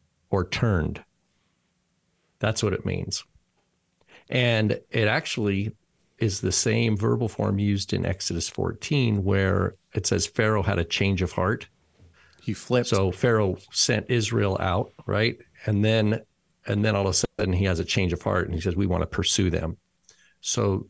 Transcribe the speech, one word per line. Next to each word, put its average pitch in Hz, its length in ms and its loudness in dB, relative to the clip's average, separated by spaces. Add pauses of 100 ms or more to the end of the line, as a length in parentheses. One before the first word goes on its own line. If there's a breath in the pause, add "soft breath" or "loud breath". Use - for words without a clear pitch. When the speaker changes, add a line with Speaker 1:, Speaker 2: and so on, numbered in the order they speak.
(280)
Speaker 1:
or 92 180 0
turned. 85 560 0 (1400)
That's 107 220 0
what 98 120 2
it - 100 -4
means. 92 400 -4 (1040 loud breath)
And 117 440 2 (180)
it 110 180 0
actually 107 640 -2 (460)
is 104 240 -2
the 101 100 0
same 113 460 2
verbal 117 300 0
form 101 300 -2
used 101 360 0
in 92 100 0
Exodus 87 460 -4
fourteen, 104 760 -2
where 95 520 2 (180)
it 101 120 -2
says 95 200 0
Pharaoh 110 360 0
had 95 160 0
a 85 60 2
change 98 380 0
of 90 100 -2
heart. 95 360 -2 (760 soft breath)
Speaker 2:
He 110 100 -6
flipped. 120 360 -2
Speaker 1:
So 95 240 2
Pharaoh 110 440 2 (140)
sent - 400 0
Israel 107 500 0
out, 92 320 -2 (140)
right? 104 320 0 (260)
And 104 200 2
then, 110 360 2 (460)
and 104 180 0
then 107 120 2
all 98 100 2
of 92 80 0
a - 100 0 (140)
sudden 95 160 0
he 95 120 2
has 92 120 2
a 95 60 -2
change 92 280 0
of 85 80 -4
heart 95 260 0
and 87 80 -4
he 80 60 -4
says, 85 160 -2
"We 98 100 0
wanna 87 200 0
pursue - 420 0
them." 82 300 -2 (640 soft breath)
So 104 500 -2